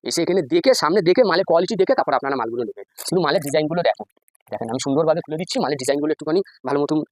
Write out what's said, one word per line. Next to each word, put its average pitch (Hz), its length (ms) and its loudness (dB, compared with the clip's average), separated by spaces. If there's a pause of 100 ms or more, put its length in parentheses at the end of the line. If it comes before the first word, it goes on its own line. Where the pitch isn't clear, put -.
এসে 120 160 -2
এখানে 180 160 0 (120)
দেখে, 175 200 4 (100)
সামনে 170 260 2
দেখে, 185 220 4
মালের 180 200 2
কোয়ালিটি 175 300 2
দেখে 220 180 4
তারপর 147 200 0
আপনারা 139 220 -2
মালগুলো 117 280 -4
নেবেন। 101 180 -14 (220)
শুধু 175 180 2
মালের 156 200 0
ডিজাইনগুলো 156 420 0
দেখুন, - 180 -4 (460)
দেখেন 107 200 -6
আমি 127 140 -4
সুন্দরভাবে 147 380 2
খুলে 151 160 -8
দিচ্ছি, 185 240 -6
মালের 143 180 -2
ডিজাইনগুলো 143 320 0
একটুখানি 156 260 0 (260)
ভালো 139 160 0
মতন 156 160 0 (140)